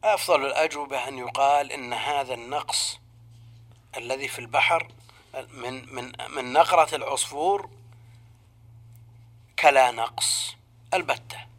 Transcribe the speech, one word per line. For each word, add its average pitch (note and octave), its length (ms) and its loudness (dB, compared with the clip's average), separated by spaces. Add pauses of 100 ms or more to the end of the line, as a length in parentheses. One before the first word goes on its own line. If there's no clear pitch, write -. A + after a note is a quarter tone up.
أفضل F3+ 420 4
الأجوبة C#3 640 -2
أن C3+ 100 -10
يقال C3+ 540 2
إن B2 200 -8
هذا B2 420 -4
النقص - 640 -6 (960)
الذي B2+ 320 -6
في - 100 -8
البحر C#3 540 0 (420)
من، B2+ 600 -12
من، B2 180 -10 (180)
من B2+ 220 -6
نقرة E3 420 6
العصفور C#3+ 760 -2 (1900)
كلا C3+ 320 6
نقص - 680 -4 (380)
البتة. - 520 -4 (120)